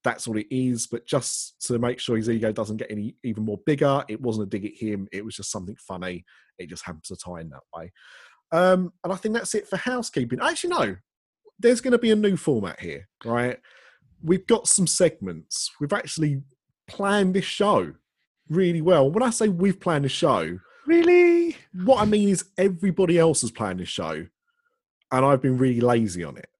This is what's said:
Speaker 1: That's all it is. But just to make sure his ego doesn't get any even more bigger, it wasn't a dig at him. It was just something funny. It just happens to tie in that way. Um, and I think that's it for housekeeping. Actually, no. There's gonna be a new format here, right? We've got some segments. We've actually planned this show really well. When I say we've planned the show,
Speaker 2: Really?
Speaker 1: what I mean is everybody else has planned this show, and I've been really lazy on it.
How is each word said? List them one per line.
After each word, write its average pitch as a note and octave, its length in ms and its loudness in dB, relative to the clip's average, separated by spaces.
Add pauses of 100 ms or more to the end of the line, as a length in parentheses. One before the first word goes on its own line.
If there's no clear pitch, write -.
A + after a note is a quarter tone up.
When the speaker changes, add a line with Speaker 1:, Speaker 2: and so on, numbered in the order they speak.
Speaker 1:
That's A#2+ 240 -4
all A2 100 -6
it G#2+ 120 -6
is. B2+ 380 -4
But - 180 -10
just - 640 -6
to A#2 120 -2
make A#2+ 200 -4
sure A#2 180 -2
his A2 120 -2
ego A2+ 220 -2
doesn't G#2+ 260 -6
get - 140 -12
any G#2+ 320 -10
even A2 220 -6
more G#2 220 -6
bigger, C#3+ 420 0
it G#2+ 100 -10
wasn't A2 280 -4
a - 20 -14
dig G#2 160 -6
at - 100 -10
him. G2+ 380 -6
It G2+ 100 -10
was A2 120 -12
just - 160 -12
something G2 260 -10
funny. F2+ 480 -12 (320)
It F2 120 -14
just E2+ 160 -16
happens D#2+ 240 -14
to F#2 60 -12
tie F2 260 -14
in D#2+ 80 -14
that C2+ 120 -20 (120)
way. E2 200 -16 (580)
Um, F#3 400 2 (120)
and F3 80 -4
I F#3+ 40 -2
think G#3+ 180 -6
that's A3 220 -4
it G#3 120 -4
for F#3+ 100 -4
housekeeping. D#3+ 640 -4
Actually, E4 300 -2
no. A#2 240 -2 (640)
There's A#3+ 220 4
gonna B3 160 2
be A#3 140 2
a A3 40 6
new G#3 200 2
format G#2 460 -2
here, E2 260 -12 (160)
right? A#2+ 340 -2 (640)
We've F#3 240 0
got - 220 2
some F#3 180 4
segments. G2 920 -2
We've C#3+ 140 -2
actually D3 480 -2 (460)
planned G3 480 0
this G3 100 0
show A2+ 480 0 (560)
really E3+ 320 2
well. D3+ 280 6
When A3 140 2
I B3 60 2
say A3+ 180 0
we've F#3 320 2
planned D3+ 260 0
the C3 40 0
show, F#2+ 500 0 (260)
Speaker 2:
Really? E4+ 720 6 (160)
Speaker 1:
what G3+ 260 4
I G#3+ 60 4
mean G#3 240 4
is F#3 160 2 (140)
everybody F3+ 580 2
else E3 240 4
has A#2 80 -4
planned F#2+ 300 -4
this F2 100 -8
show, D#2+ 380 -6 (840)
and C3+ 140 4
I've C#3 160 4
been B2+ 160 0
really B2 240 2
lazy A2+ 420 2
on C#2+ 140 -12
it. - 100 -20 (120)